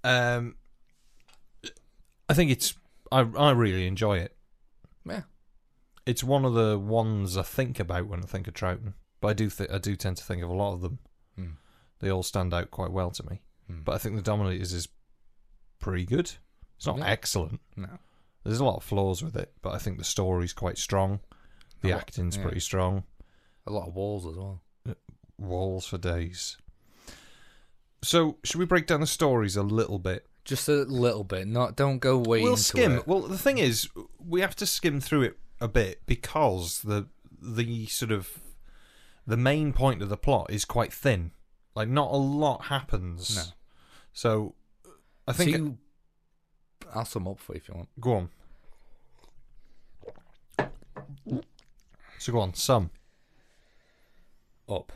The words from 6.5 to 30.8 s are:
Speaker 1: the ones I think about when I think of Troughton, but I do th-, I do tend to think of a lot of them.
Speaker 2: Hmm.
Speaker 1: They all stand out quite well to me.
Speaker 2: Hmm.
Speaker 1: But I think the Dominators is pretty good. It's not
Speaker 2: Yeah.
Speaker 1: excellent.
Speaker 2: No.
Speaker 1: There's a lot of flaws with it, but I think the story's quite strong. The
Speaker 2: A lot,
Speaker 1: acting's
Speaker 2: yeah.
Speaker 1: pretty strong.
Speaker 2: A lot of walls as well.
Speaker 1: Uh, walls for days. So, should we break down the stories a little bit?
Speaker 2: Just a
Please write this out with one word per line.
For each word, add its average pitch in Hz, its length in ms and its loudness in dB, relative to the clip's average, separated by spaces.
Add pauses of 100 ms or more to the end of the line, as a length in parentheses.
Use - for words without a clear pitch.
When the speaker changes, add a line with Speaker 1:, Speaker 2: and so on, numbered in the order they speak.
Speaker 1:
the 110 240 4
ones 104 600 0
I 95 40 0
think 127 380 -4
about 90 280 -2
when 92 120 -6
I 95 80 -8
think 92 200 -6
of - 60 -10
Troughton, 95 400 -4 (280)
but 107 80 2
I 107 40 2
do 107 160 0
th-, - 220 -6
I 98 80 -2
do 101 160 -2
tend 92 220 -4
to - 60 -14
think 87 200 -6
of 85 60 -6
a 90 40 -4
lot 101 200 0
of 90 80 -6
them. 92 180 -6 (360)
Speaker 2:
Hmm. 90 160 -10 (480)
Speaker 1:
They 98 120 -2
all 92 120 0
stand 90 300 0
out 87 160 -2
quite 90 220 -6
well 92 200 -2
to - 160 -10
me. 95 140 -10 (260)
Speaker 2:
Hmm. 87 160 -12
Speaker 1:
But 80 120 0
I - 20 -2
think 104 180 -4
the 104 60 -2
Dominators 92 520 0
is 85 140 -4 (920)
pretty 90 260 -2
good. 143 260 0 (460)
It's - 80 -14
not - 140 -2
Speaker 2:
Yeah. 147 80 -2
Speaker 1:
excellent. 90 540 -2 (140)
Speaker 2:
No. 92 220 -12 (460)
Speaker 1:
There's 110 160 -2
a 139 60 2
lot 117 120 2
of - 60 -10
flaws 98 400 0
with 160 120 -6
it, - 160 -6 (120)
but 92 100 -4
I 85 60 -4
think 87 180 -4
the 82 60 -10
story's 90 500 0
quite 90 240 -4
strong. 98 440 0 (600)
The 95 80 2
Speaker 2:
A 90 40 4
lot, 87 80 0
Speaker 1:
acting's 90 360 -4
Speaker 2:
yeah. 98 60 -4
Speaker 1:
pretty - 160 -2
strong. 92 440 0 (640)
Speaker 2:
A 101 60 -8
lot 92 160 -4
of 85 80 -12
walls 98 320 -4
as 80 80 -10
well. 95 260 -10 (260)
Speaker 1:
Uh, 123 60 -6 (460)
walls 92 480 -4
for 95 100 -6
days. 87 600 -4 (1500)
So, 160 400 4
should - 160 -4
we 180 60 2
break 170 200 4
down 160 160 2
the 156 60 2
stories 113 500 2
a 101 60 0
little 104 340 0
bit? 92 300 -4 (160)
Speaker 2:
Just - 260 -4
a 143 140 4